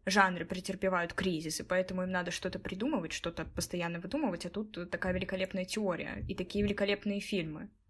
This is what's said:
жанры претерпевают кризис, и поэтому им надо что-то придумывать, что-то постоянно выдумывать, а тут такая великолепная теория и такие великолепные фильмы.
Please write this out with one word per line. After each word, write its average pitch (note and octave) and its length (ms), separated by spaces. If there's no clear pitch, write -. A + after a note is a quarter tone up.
жанры F#3 400
претерпевают F#3 680
кризис, D#3+ 480
и - 20
поэтому F#3 400
им F#3 80
надо F3+ 200
что-то F3+ 280
придумывать, G3 540
что-то E3+ 320
постоянно E3+ 540
выдумывать, F#3+ 460
а F3 40
тут F3 420
такая F3+ 220
великолепная F#3 520
теория F#3 600
и F#3+ 80
такие G3+ 300
великолепные G3+ 560
фильмы. D#3+ 480